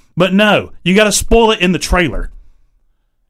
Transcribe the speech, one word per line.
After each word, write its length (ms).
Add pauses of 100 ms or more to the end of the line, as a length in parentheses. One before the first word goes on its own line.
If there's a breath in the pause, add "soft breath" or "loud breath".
(180 soft breath)
But 160
no, 380 (120)
you 120
gotta 160
spoil 400
it 80
in 120
the 60
trailer. 540 (1000)